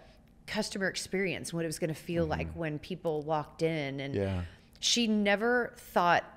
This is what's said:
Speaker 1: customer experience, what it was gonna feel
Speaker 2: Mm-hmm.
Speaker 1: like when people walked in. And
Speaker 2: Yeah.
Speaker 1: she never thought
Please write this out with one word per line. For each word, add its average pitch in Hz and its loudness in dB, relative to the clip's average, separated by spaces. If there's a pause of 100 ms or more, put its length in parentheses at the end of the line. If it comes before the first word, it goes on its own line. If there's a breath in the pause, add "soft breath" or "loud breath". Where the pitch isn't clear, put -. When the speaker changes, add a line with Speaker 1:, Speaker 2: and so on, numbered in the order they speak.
(460 loud breath)
Speaker 1:
customer 196 -2
experience, 170 -4
what 165 -2
it 165 -2
was 156 -6
gonna 165 0
feel 170 -2
Speaker 2:
Mm-hmm. 156 -2
Speaker 1:
like 151 -2
when 156 -4
people 160 -4
walked 151 -2
in. 143 0
And 139 -6
Speaker 2:
Yeah. 98 0 (380 loud breath)
Speaker 1:
she 240 4
never 214 2
thought 175 4 (120)